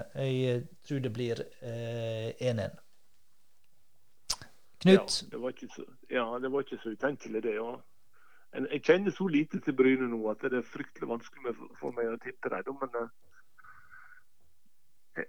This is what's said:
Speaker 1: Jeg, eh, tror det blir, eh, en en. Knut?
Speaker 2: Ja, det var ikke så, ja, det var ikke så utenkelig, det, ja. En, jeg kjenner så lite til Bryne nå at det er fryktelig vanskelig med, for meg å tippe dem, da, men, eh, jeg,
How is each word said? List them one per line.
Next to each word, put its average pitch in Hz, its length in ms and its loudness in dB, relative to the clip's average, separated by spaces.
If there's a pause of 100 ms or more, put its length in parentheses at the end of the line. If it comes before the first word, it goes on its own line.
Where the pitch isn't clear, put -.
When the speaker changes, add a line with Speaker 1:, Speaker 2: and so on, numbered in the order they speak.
(120)
Speaker 1:
Jeg, 135 340 2
eh, 123 160 4 (200)
tror 139 180 0
det 123 120 0
blir, 117 300 0 (160)
eh, 117 800 -2
en 123 200 4
en. - 200 -2 (2000)
Knut? - 420 10
Speaker 2:
Ja, - 80 -12
det 117 100 -4
var 131 120 -2
ikke - 160 -12
så, - 160 -12 (220)
ja, 127 180 2 (140)
det 131 120 -2
var 139 120 2
ikke 131 180 -6
så 113 120 -4
utenkelig, 113 500 -2
det, 113 120 0
ja. 117 200 -4 (800)
En, 131 120 -2
jeg 143 160 -2
kjenner 185 300 8
så 190 160 0
lite 156 320 4
til 151 140 2
Bryne 131 340 8
nå 117 220 0
at 107 100 -4
det 131 140 0
er 120 80 2
fryktelig - 460 -8
vanskelig 117 360 -6
med, 120 100 -2 (200)
for 139 180 -4
meg 117 160 0
å 117 100 0
tippe 127 300 -8
dem, 98 160 -2
da, 135 80 -4
men, 135 240 -4
eh, 117 140 0 (2000)
jeg, - 120 -2